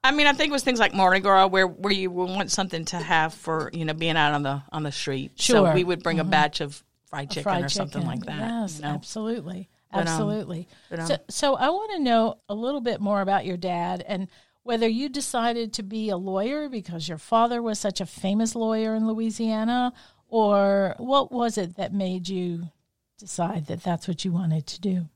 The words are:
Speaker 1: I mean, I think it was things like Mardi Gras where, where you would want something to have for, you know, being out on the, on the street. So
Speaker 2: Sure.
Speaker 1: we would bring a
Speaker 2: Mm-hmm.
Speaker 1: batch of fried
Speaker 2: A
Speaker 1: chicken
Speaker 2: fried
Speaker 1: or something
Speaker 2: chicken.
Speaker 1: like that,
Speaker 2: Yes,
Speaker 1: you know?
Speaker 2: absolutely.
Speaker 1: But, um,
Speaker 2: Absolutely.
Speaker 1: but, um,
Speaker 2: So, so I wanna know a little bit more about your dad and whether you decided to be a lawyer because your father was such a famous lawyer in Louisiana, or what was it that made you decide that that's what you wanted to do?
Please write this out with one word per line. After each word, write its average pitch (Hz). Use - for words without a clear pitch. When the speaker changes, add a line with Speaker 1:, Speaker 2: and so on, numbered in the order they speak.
Speaker 1:
I 269
mean, 294
I 285
think 302
it -
was 277
things 254
like 208
Mardi 190
Gras 190
where, 190
where 190
you 190
would 180
want 196
something 175
to 180
have 160
for, 160
you 165
know, 156
being 160
out 151
on 143
the, 139
on 156
the 143
street. 135
So 220
Speaker 2:
Sure. 165
Speaker 1:
we 180
would 175
bring 165
a -
Speaker 2:
Mm-hmm. 170
Speaker 1:
batch 151
of 143
fried 143
Speaker 2:
A -
Speaker 1:
chicken 151
Speaker 2:
fried 185
Speaker 1:
or 139
something 147
Speaker 2:
chicken. -
Speaker 1:
like -
that, 151
Speaker 2:
Yes, 220
Speaker 1:
you 151
know? 147
Speaker 2:
absolutely. 190
Speaker 1:
But, -
um, 165
Speaker 2:
Absolutely. 180
Speaker 1:
but, 170
um, 165
Speaker 2:
So, -
so 277
I 262
wanna 403
know 233
a 208
little 247
bit 226
more 202
about 196
your 180
dad 175
and 190
whether 233
you 240
decided 233
to 226
be 214
a 190
lawyer 208
because 170
your 160
father 240
was 220
such 196
a 185
famous 214
lawyer 220
in 220
Louisiana, 226
or 202
what 262
was 233
it 175
that 180
made 185
you 175
decide 170
that -
that's 170
what 175
you 185
wanted 160
to -
do? 180